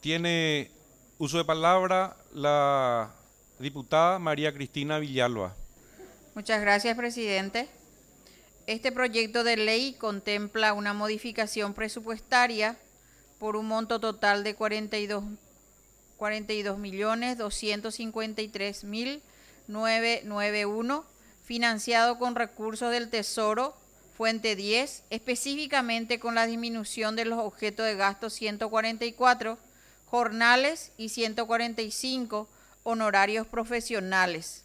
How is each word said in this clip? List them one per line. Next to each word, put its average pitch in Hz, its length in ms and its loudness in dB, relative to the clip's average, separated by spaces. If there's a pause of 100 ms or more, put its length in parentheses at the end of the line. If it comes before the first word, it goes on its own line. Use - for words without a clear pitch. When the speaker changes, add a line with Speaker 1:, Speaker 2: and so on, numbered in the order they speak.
Speaker 1:
Tiene 160 680 0 (480)
uso 147 180 -2
de 165 80 2
palabra 185 720 4 (160)
la 139 800 4 (460)
diputada 147 580 2
María 151 340 0
Cristina 143 460 -4
Villalba. 123 560 0 (800)
Speaker 2:
Muchas 214 280 -2
gracias, 208 360 2
presidente. 233 720 -2 (960)
Este 226 260 -2
proyecto 233 520 0
de 233 140 4
ley 226 360 2
contempla 208 800 0
una 208 200 -2
modificación 214 800 -2
presupuestaria 226 1040 0 (640)
por 214 160 -4
un 214 120 -4
monto 220 320 -2
total 208 440 2
de 214 100 -2
cuarenta 214 460 -2
y 208 80 -4
dos, 208 160 -4 (920)
cuarenta 214 360 -4
y 208 80 -2
dos 196 160 -2
millones 214 600 -2
doscientos 208 560 -4
cincuenta 220 480 -6
y 214 40 -6
tres 202 360 -6
mil 240 400 -6 (440)
novecientos 226 640 0
noventa 208 300 0
y 208 60 0
uno, 233 380 -2 (400)
financiado 233 760 2
con 240 160 -2
recursos 226 560 -2
del 240 180 -2
Tesoro, 226 680 0 (400)
fuente 226 400 0
diez, 214 540 0
específicamente 247 1080 -2
con 233 160 -4
la 226 100 4
disminución 226 680 -4
de 226 100 -2
los 233 140 -2
objetos 214 480 -4
de 214 80 0
gasto 196 340 0
ciento 214 400 -6
cuarenta 220 360 0
y 233 80 -4
cuatro, 226 440 2 (480)
jornales 240 920 4
y 220 140 -8
ciento 226 380 -2
cuarenta 233 340 0
y 214 80 -4
cinco, 233 580 -4 (360)
honorarios 220 640 2
profesionales. 190 1160 -2